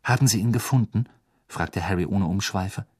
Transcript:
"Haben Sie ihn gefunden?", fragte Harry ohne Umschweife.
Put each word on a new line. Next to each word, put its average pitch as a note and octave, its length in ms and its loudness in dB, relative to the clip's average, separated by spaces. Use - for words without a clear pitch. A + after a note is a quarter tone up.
"Haben B2+ 220 4
Sie A2+ 140 2
ihn A2+ 120 0
gefunden?", A#2+ 560 0
fragte - 400 -4
Harry F2+ 200 0
ohne G2 180 0
Umschweife. F#2+ 640 -4